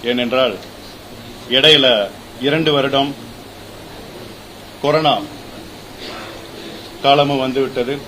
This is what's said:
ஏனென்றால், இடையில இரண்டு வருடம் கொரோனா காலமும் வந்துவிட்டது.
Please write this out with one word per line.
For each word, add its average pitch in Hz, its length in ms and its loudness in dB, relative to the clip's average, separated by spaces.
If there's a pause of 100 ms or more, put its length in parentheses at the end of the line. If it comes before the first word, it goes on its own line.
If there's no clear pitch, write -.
ஏனென்றால், 123 520 2 (920)
இடையில 131 600 6 (320)
இரண்டு 151 320 2
வருடம் 139 420 2 (1700)
கொரோனா 147 360 4 (1800)
காலமும் 143 380 6
வந்துவிட்டது. 131 580 0 (100)